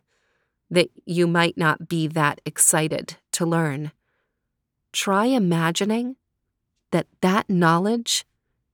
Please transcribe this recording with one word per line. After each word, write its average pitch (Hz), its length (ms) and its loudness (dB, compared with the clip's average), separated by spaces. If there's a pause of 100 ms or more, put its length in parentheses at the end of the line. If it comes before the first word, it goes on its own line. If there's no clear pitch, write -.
(680)
that 170 200 2 (160)
you 175 220 0
might 170 300 0
not 160 320 -2
be 160 180 -2
that 151 380 -2
excited - 720 0 (160)
to 175 120 -2
learn, 156 460 -2 (1040)
try 202 320 0
imagining 208 880 0 (760)
that 170 160 0 (140)
that 190 280 0
knowledge 185 720 0 (500)